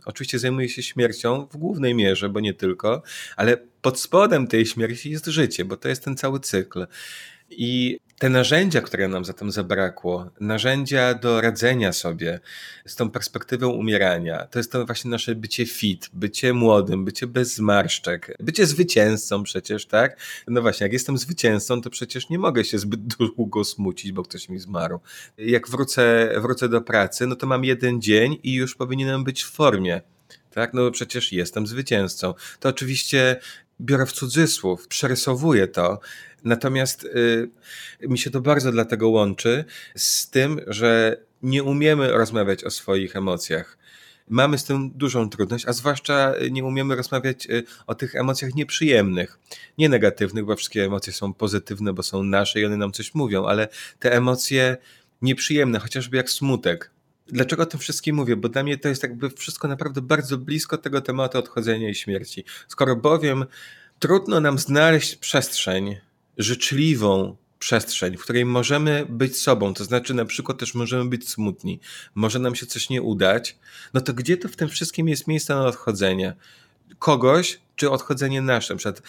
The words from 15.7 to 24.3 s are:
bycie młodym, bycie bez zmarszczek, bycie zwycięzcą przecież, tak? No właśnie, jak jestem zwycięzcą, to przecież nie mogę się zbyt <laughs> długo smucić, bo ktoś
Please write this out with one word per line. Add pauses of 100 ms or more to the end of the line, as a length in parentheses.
bycie
młodym,
bycie
bez
zmarszczek,
bycie
zwycięzcą
przecież,
tak? (280)
No
właśnie,
jak
jestem
zwycięzcą,
to
przecież
nie
mogę
się
zbyt
<laughs>
długo
smucić,
bo
ktoś